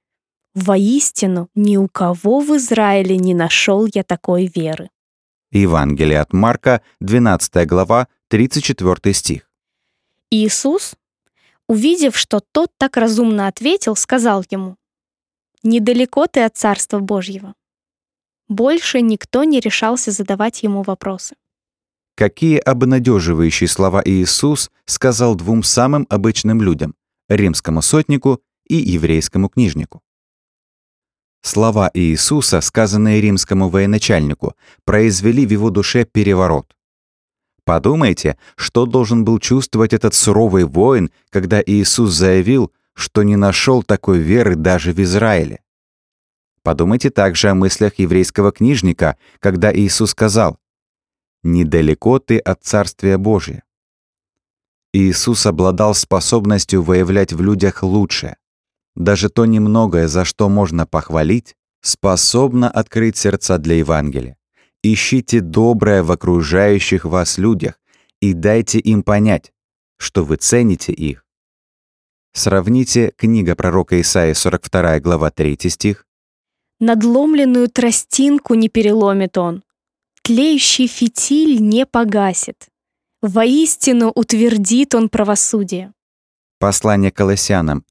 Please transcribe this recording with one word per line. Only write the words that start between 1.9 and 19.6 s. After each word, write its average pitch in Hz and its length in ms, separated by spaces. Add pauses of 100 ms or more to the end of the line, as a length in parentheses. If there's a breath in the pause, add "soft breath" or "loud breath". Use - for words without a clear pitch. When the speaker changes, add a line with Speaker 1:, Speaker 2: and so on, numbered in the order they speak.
Speaker 1:
в 294 180
Израиле 202 600
не 185 160
нашёл 196 600
я 190 100
такой 180 440
веры". 165 420 (640)
Speaker 2:
Евангелие 76 680
от 73 140
Марка, 117 480 (180)
двенадцатая 98 640
глава, 92 420 (220)
тридцать 127 340
четвёртый 92 500
стих. - 360 (840)
Speaker 1:
Иисус, 220 640 (720)
увидев, 277 500
что - 240 (100)
тот 330 280
так 269 180
разумно 226 500
ответил, 233 480
сказал 226 540
ему: 190 280 (840)
"Недалеко 240 640
ты 277 160
от 226 160
Царства 202 420
Божьего". 196 540 (960)
Больше 254 520
никто 233 420
не 302 160
решался 226 500